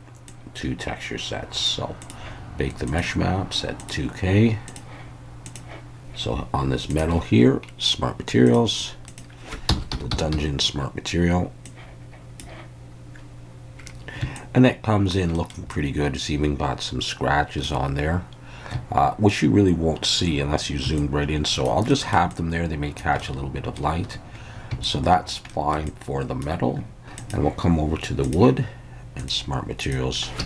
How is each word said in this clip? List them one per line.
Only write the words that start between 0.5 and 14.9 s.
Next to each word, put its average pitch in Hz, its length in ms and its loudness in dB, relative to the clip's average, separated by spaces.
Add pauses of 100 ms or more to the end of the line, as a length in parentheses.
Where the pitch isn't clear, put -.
two 65 220 -4
texture - 420 -6
sets. - 420 -6
So - 360 -2 (640)
bake 67 200 0
the 67 100 -2
mesh 80 280 0
maps 90 500 0
at - 240 -8
two - 220 -2
K. 104 480 6 (1600)
So - 380 -4
on 67 160 2
this 64 200 0
metal 80 320 2
here, 120 400 6 (160)
smart - 420 0
materials, 120 760 4 (1040)
the - 100 -6
dungeon 76 500 0
smart 67 340 -2
material. 87 600 2 (3000)
And 127 120 8
that - 160 4
comes 101 340 2